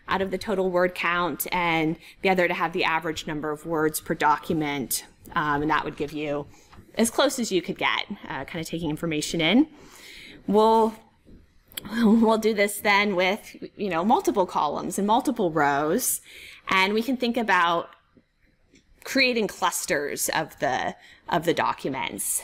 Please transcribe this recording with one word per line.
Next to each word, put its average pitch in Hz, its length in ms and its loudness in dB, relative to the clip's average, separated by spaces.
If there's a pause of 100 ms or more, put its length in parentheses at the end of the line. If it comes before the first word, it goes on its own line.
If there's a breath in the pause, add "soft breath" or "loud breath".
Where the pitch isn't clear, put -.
out 190 140 0
of 190 100 -2
the 185 60 -2
total 190 320 -2
word 180 260 0
count, 175 560 -2
and 165 460 0 (240 loud breath)
the 190 80 2
other 185 180 4
to 175 60 -2
have 170 180 -2
the 175 140 -2
average 160 420 -2
number 151 240 -4
of 151 140 -8
words 160 340 0
per - 140 -6
document, 147 920 0 (300)
um, 151 300 0
and 156 80 0
that 147 120 2
would 156 140 -8
give 147 160 -6
you 147 320 -4 (500 loud breath)
as 226 140 2
close 285 300 2
as 226 120 -4
you 180 100 2
could 175 160 -8
get, 135 280 -2 (240)
uh, 139 160 -8
kind 165 160 -8
of 165 60 -8
taking 165 240 -4
information 156 500 -4
in. 208 260 4 (760 loud breath)
We'll, 220 480 4 (1080)
we'll 220 340 6
do 220 160 2
this 202 280 0
then 202 340 4
with, 185 400 0 (200)
you 196 140 -4
know, 170 160 0
multiple 247 400 2
columns 156 540 -2
and 202 80 0
multiple 233 420 2
rows, 151 720 0 (480 loud breath)
and 190 240 2
we 220 80 2
can 247 160 -2
think 233 200 -2
about 180 520 2 (1120)
creating 247 440 0
clusters - 840 -2
of - 300 -4
the, 123 360 -2 (340 loud breath)
of 170 160 0
the 165 80 2
documents. 120 920 -4